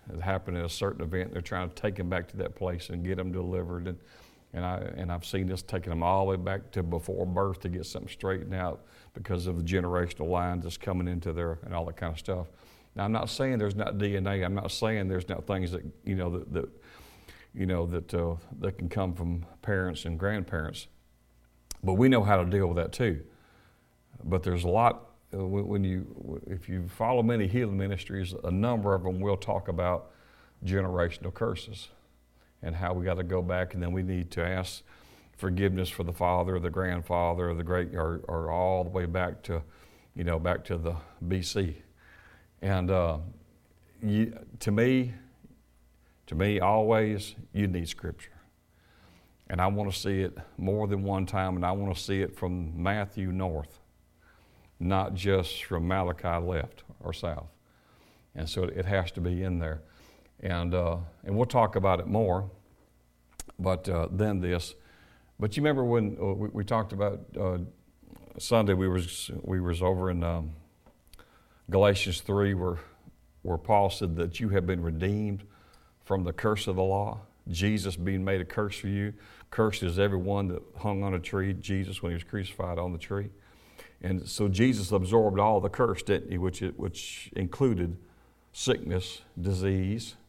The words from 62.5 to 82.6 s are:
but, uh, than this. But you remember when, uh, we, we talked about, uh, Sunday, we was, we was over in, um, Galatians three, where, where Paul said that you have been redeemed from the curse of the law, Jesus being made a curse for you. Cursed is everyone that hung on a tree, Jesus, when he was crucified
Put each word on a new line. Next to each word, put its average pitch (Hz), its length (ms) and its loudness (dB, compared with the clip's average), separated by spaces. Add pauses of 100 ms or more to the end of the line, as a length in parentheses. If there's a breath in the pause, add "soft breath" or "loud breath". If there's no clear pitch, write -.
but, 92 300 0
uh, 85 220 2
than 101 300 2
this. 87 340 0 (640 soft breath)
But 104 180 -2
you 143 60 0
remember 139 220 4
when, 117 360 2
uh, 98 140 0
we, 104 140 -2
we 104 160 -4
talked 113 280 0
about, 98 280 0 (180)
uh, 92 200 0 (800)
Sunday, 107 360 6
we 92 140 4
was, 90 420 -2 (120)
we 92 180 0
was 87 200 0
over 92 300 2
in, 87 120 0
um, 85 280 -2 (1200 soft breath)
Galatians 95 500 4
three, 101 340 2
where, 87 240 0 (640 loud breath)
where 87 160 -2
Paul 101 320 4
said 87 260 -2
that 85 220 -2
you 110 120 0
have 92 160 4
been 90 160 0
redeemed 98 640 -2 (600 soft breath)
from 98 180 2
the 85 100 0
curse 107 340 0
of 92 100 0
the 92 60 2
law, 101 380 0 (280)
Jesus 95 480 0
being 92 280 -2
made 95 160 2
a 85 40 -4
curse 104 320 -4
for 104 120 -6
you. 101 260 -2 (360 loud breath)
Cursed 110 320 2
is 87 160 0
everyone 98 500 2
that 90 140 -4 (140)
hung 98 260 -2
on 98 120 0
a 90 40 0
tree, 95 360 -2
Jesus, 95 480 -4
when 87 80 -2
he 85 40 -2
was 85 100 -6
crucified 92 540 -6